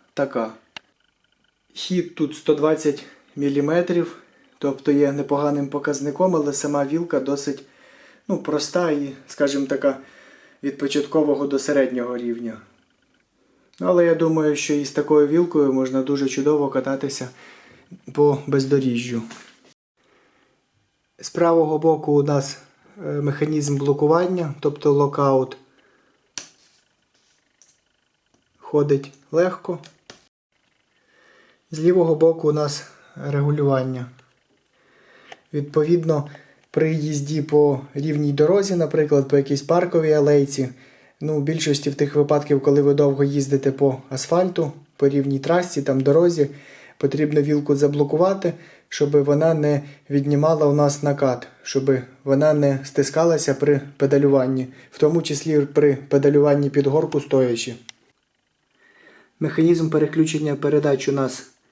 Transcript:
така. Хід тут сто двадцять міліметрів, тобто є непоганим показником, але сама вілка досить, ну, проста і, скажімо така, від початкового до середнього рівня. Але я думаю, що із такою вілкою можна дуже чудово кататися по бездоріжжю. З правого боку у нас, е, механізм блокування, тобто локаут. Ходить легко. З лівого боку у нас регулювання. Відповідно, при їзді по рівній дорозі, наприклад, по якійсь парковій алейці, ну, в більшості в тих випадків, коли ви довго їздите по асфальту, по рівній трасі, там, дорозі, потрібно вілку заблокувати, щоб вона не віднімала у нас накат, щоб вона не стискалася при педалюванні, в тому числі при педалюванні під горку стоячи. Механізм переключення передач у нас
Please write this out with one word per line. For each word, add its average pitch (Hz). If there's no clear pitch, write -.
така. 120
Хід -
тут 147
сто -
двадцять 151
міліметрів, 156
тобто 143
є 143
непоганим 143
показником, 147
але 147
сама 143
вілка 160
досить, 139
ну, 185
проста 156
і, 143
скажімо 139
така, 135
від 139
початкового 143
до 139
середнього 127
рівня. 117
Але 180
я 165
думаю, 160
що 147
із 143
такою 147
вілкою 156
можна 131
дуже 139
чудово 143
кататися 135
по 147
бездоріжжю. 131
З -
правого 165
боку 156
у 143
нас, 143
е, 147
механізм 147
блокування, 151
тобто 147
локаут. 139
Ходить 143
легко. 175
З 156
лівого 165
боку 160
у 147
нас 147
регулювання. 139
Відповідно, 156
при 160
їзді 151
по 147
рівній 147
дорозі, 185
наприклад, 147
по 143
якійсь 139
парковій 170
алейці, 143
ну, 151
в 143
більшості 147
в 139
тих 143
випадків, 147
коли 143
ви 143
довго 143
їздите 139
по 135
асфальту, 170
по 143
рівній 139
трасі, 170
там, 135
дорозі, 151
потрібно 147
вілку 147
заблокувати, 156
щоб 147
вона 147
не 147
віднімала 147
у 143
нас 147
накат, 139
щоб 135
вона 143
не 139
стискалася 151
при 143
педалюванні, 139
в -
тому 160
числі 151
при 143
педалюванні 143
під 139
горку 151
стоячи. 127
Механізм 160
переключення 151
передач 143
у 143
нас 135